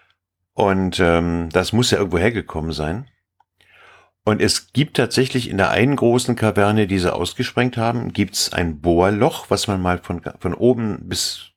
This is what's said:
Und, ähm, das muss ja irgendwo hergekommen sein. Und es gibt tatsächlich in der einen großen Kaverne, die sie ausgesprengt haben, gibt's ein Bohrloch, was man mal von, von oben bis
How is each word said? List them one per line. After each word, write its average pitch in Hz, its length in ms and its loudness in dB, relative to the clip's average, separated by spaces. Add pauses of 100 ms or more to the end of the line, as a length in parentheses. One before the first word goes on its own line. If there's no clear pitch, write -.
(540)
Und, 95 460 0
ähm, 85 520 2
das 90 200 0
muss - 180 2
ja 101 80 2
irgendwo 90 200 0
hergekommen 85 540 -2
sein. 78 360 -6 (1160)
Und 107 160 2
es - 320 -2
gibt 151 240 0
tatsächlich 127 540 0
in 95 80 -4
der 95 120 2
einen 131 260 2
großen 123 380 2
Kaverne, 104 520 2
die 95 120 0
sie 87 140 0
ausgesprengt 123 640 -2
haben, 117 380 -4
gibt's - 380 -2
ein 80 280 -4
Bohrloch, 95 680 2
was 101 160 0
man 95 160 -2
mal 90 160 0
von, 85 240 -8 (160)
von 87 160 -4
oben 117 560 0
bis - 460 -8